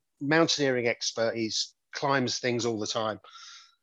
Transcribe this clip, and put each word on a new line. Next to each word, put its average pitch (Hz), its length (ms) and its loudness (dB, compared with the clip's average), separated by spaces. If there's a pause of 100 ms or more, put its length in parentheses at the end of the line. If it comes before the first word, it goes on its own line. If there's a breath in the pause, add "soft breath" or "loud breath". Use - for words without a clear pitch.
(200)
mountaineering 143 640 4
expert. 113 500 0
He's - 380 -4 (180)
climbs 135 460 0
things 120 260 0
all 117 140 0
the 107 80 -4
time. 110 340 -4 (640 loud breath)